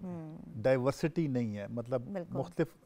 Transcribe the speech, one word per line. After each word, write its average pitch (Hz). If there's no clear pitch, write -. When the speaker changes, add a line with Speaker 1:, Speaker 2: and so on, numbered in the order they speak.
Speaker 1:
में। 180
Speaker 2:
हम्म। 160
Speaker 1:
डाइवर्सिटी 135
नहीं 120
है, 104
मतलब 120
Speaker 2:
बिल्कुल। 175
Speaker 1:
मुख्तलिफ, -